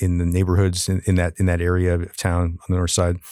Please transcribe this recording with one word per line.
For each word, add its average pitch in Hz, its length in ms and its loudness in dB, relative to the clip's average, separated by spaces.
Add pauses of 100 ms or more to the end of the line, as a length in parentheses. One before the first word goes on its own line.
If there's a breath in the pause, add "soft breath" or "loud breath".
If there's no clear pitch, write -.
in 87 180 0
the 87 80 0
neighborhoods 90 600 0
in, 95 180 0
in 95 100 2
that, 85 220 0
in 95 80 2
that 87 140 0
area 90 340 2
of 85 220 -6
town 87 460 -2
on - 60 -20
the 90 80 0
north 87 140 0
side. 87 280 0 (140 loud breath)